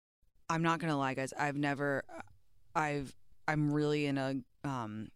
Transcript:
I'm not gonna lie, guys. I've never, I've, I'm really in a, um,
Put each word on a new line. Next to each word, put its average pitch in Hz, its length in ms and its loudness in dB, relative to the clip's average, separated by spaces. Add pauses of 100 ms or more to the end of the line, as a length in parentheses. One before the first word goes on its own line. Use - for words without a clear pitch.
(480)
I'm 165 140 2
not 165 160 4
gonna 160 180 0
lie, 135 180 2
guys. 135 220 -2
I've 143 200 0
never, 143 480 0 (720)
I've, 143 360 0 (360)
I'm 151 240 4
really 147 340 2
in 139 100 2
a, 135 200 0 (260)
um, 110 540 -4